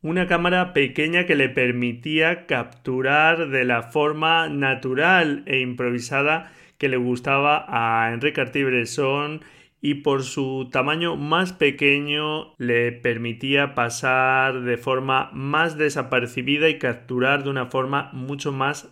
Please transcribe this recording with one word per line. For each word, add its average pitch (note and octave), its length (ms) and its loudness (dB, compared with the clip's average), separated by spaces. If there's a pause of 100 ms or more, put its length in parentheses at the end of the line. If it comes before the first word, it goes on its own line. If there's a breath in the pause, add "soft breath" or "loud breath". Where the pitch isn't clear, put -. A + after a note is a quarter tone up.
Una F3 260 -2
cámara F3+ 440 0
pequeña D#3 540 2
que D#3+ 100 2
le C3+ 140 2
permitía B2+ 960 0
capturar C#3+ 1040 0
de C3 160 2
la A#2 180 0
forma D#3 640 2
natural C#3+ 960 2
e C3 140 0
improvisada B2+ 960 -2 (240 loud breath)
que C#3+ 100 -2
le C3 80 0
gustaba C#3 720 2
a A2+ 460 2
Henri B2+ 180 -2
Cartier-Bresson, C#3 1080 -2 (440 loud breath)
y C#3+ 100 0
por C#3 280 0
su C3 480 -4
tamaño D#3 460 -2
más D#3+ 340 0
pequeño D3 1040 -2
le A#2+ 360 2
permitía A#2+ 840 -2
pasar C3 840 0
de B2 160 -2
forma C3 560 0
más D3+ 440 -2
desapercibida C#3 920 0
y D#3 100 -4
capturar B2+ 640 0
de C#3 60 -4
una C3+ 160 -2
forma C3+ 480 -2
mucho C#3 400 -8
más C#3 380 -4